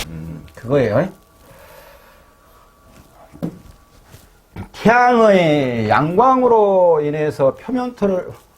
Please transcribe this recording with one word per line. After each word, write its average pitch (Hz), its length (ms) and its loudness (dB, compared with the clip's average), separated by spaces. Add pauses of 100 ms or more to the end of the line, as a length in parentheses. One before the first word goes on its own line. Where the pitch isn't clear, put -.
음, 80 360 -16 (120)
그거예요. 123 520 -2 (3750)
태양의 185 1200 2
양광으로 190 1120 2
인해서 147 540 -2
표면토를, 233 720 -6 (280)